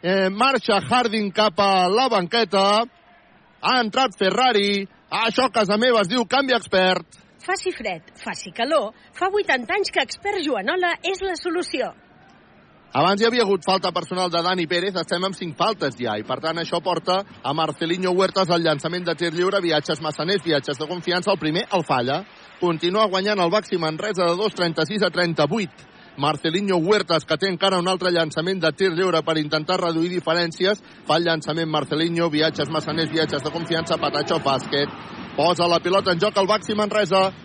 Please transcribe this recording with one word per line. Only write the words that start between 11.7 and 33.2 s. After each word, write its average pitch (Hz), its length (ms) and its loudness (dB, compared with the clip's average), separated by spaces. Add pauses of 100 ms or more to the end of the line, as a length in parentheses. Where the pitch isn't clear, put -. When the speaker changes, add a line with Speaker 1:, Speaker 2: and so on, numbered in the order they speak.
Speaker 1:
Abans 180 240 4
hi 226 80 4
havia 233 160 2
hagut 190 220 0
falta 190 260 2
personal 180 400 -2
de 170 100 2
Dani 180 260 0
Pérez, 180 280 -2
estem 180 320 -2
amb 196 80 -4
cinc 170 240 -8
faltes 170 400 0
ja, 113 160 -2
i 107 80 -6
per 127 160 -4
tant 160 180 -4
això 170 220 -2
porta 180 380 0 (260)
a 131 100 -4
Marcelinho 165 640 -2
Huertas 190 340 2
al 170 140 2
llançament 160 400 -2
de 170 160 -2
tir 170 160 -2
lliure, 190 260 2
viatges 156 400 0
massaners, 160 440 -2
viatges 147 340 0
de 151 80 -4
confiança, 180 460 -2
el 151 80 -2
primer 156 240 -2 (100)
el 170 80 2
falla. 135 380 0 (400)
Continua 175 500 2
guanyant 190 320 0
el 170 80 2
Baxi 208 260 0
Manresa 170 520 0
de 170 100 2
dos, 208 160 -2
trenta-sis 175 480 0
a 180 80 2
trenta-vuit. 170 720 -2 (340)
Marcelinho 165 640 0
Huertas, 180 460 2
que 156 100 0
té 190 140 -2
encara 190 260 2
un 180 140 0
altre 185 180 0
llançament 170 540 0
de 160 80 2
tir 190 240 0
lliure 175 260 2
per 160 160 0
intentar 156 440 -2
reduir 165 340 0
diferències, 175 640 0 (260)
fa 156 140 2
el 170 80 0
llançament 160 420 -2
Marcelinho, 165 640 0
viatges 151 380 0
massaners, 156 400 -2
viatges 151 320 -2